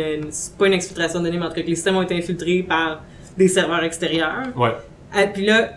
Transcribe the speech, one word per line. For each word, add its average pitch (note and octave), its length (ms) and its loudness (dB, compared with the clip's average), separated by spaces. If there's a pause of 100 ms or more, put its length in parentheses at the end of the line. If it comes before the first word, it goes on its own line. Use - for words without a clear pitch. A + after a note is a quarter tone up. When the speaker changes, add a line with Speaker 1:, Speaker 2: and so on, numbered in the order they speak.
(240)
Speaker 1:
une, D3+ 80 -10
c'est - 260 -10
pas G3+ 80 4
une F#3+ 80 6
exfiltration F3 460 -2
de E3+ 60 0
données, E3+ 120 -2
mais E3+ 80 -2
en D#3+ 40 -4
tout - 60 -10
cas, E3+ 60 -4
que D#3+ 60 -4
les E3+ 80 0
systèmes F#3+ 220 0
ont F#3 40 2
été F3+ 160 -2
infiltrés F3 500 -2
par D#3+ 360 -2 (340)
des F#3 100 6
serveurs E3+ 360 2
extérieurs. E3 640 -2 (120)
Speaker 2:
Ouais. F3 140 4 (440)
Speaker 1:
Et G3+ 120 4
puis G3 180 -4
là, G#3+ 320 4